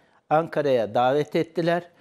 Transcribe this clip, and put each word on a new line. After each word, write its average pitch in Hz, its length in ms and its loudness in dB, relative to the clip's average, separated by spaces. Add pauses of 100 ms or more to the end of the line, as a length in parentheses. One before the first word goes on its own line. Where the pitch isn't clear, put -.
(300)
Ankara'ya 143 640 0
davet 135 420 0
ettiler. 170 460 -2 (180)